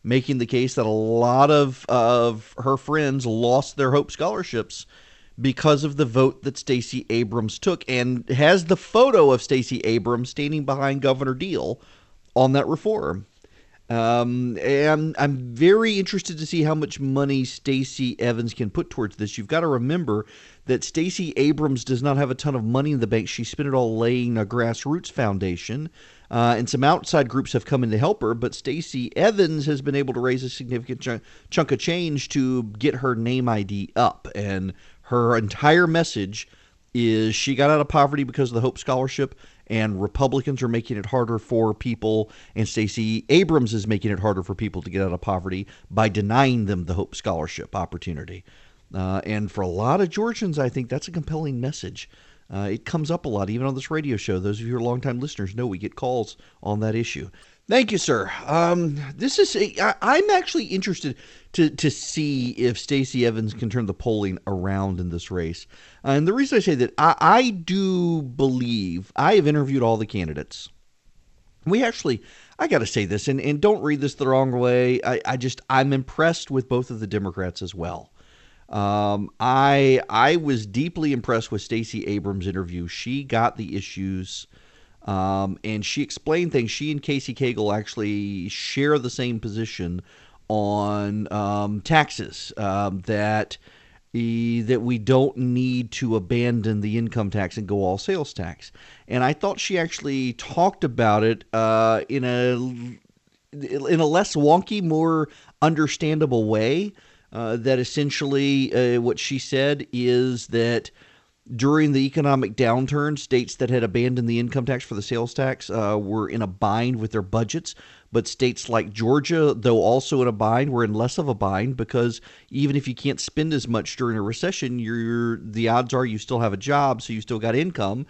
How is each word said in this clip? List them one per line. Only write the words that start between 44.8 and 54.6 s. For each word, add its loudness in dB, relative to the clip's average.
to -10
get -2
out 0
of -6
poverty -4
by 2
denying 2
them -2
the -4
Hope -4
Scholarship -6
opportunity. -8
Uh, -2
and -4
for -6
a -2
lot 0
of 0
Georgians, -4
I 0
think -6
that's -6
a -16
compelling -6
message. -8
Uh, -6
it -6
comes -4
up -4
a -6
lot, -2
even -2
on -2
this -10
radio -2
show. -2
Those -2
of -8